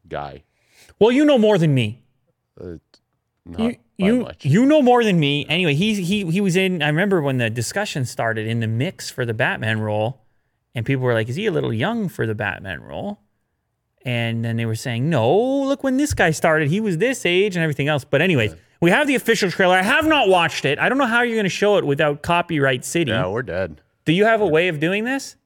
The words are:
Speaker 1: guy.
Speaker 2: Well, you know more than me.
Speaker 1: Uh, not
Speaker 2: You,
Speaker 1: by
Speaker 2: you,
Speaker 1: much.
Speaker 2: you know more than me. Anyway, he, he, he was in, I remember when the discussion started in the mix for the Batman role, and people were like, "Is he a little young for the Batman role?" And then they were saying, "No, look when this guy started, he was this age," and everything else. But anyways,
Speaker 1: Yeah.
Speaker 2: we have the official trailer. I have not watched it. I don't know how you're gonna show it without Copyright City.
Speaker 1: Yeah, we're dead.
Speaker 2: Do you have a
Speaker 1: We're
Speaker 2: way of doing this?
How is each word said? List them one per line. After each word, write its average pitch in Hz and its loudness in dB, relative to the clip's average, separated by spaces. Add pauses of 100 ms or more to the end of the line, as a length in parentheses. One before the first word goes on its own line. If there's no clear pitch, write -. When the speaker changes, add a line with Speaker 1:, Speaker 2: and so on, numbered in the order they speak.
Speaker 1:
guy. 71 -12 (540)
Speaker 2:
Well, 220 4
you 285 2
know 285 4
more 214 4
than 160 2
me. 120 -2 (560)
Speaker 1:
Uh, 87 -14 (760)
not 85 -12
Speaker 2:
You, 233 -2 (280)
Speaker 1:
by 190 0
Speaker 2:
you, 240 2
Speaker 1:
much. - -12
Speaker 2:
you 185 4
know 302 6
more 247 4
than 190 2
me. 143 0
Anyway, 165 2
he, 208 0
he, 185 -2
he 196 0
was 185 0
in, 185 0
I 147 0
remember 175 2
when 135 -2
the 117 0
discussion 123 -4
started 113 -4
in 117 -2
the 113 -2
mix 120 -4
for 127 -4
the 117 -4
Batman 117 -2
role, 107 -4 (540)
and 113 -6
people 135 -2
were 123 2
like, 110 0
"Is 120 -6
he 208 -6
a 190 0
little 135 -2
young 196 -2
for - -4
the 107 -4
Batman 95 -8
role?" 95 -12 (840)
And 117 -2
then 117 -2
they 117 -2
were 110 -2
saying, 123 -4
"No, 196 2
look 277 -2
when 262 0
this 294 0
guy 175 2
started, 156 2
he 190 0
was 196 -2
this 247 -2
age," 185 2
and 165 0
everything 147 -2
else. 147 0
But 143 0
anyways, 143 2
Speaker 1:
Yeah. - -18 (240)
Speaker 2:
we 170 4
have 277 2
the 277 2
official 214 0
trailer. 185 4
I 185 4
have 285 0
not 285 2
watched 175 2
it. 139 0
I 160 0
don't 247 0
know 277 2
how 240 0
you're 233 -2
gonna 202 0
show 202 2
it 147 0
without 147 0
Copyright 139 0
City. 160 -2
Speaker 1:
Yeah, 92 0
we're 110 -4
dead. 87 -6 (240)
Speaker 2:
Do 156 2
you 202 4
have 226 4
a 208 2
Speaker 1:
We're 156 2
Speaker 2:
way 165 4
of 151 -4
doing 190 0
this? 262 -6 (100)